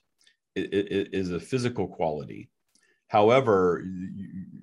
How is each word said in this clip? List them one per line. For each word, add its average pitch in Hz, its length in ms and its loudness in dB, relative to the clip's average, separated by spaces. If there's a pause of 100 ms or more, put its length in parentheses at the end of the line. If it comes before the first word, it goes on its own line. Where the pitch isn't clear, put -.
(560)
i-, 95 60 -2
i-, 101 300 -2
i-, 98 200 -2
is 95 200 -4
a 85 80 -4
physical 120 480 -4
quality. 69 640 -6 (580)
However, 104 760 4
you 92 640 -10 (180)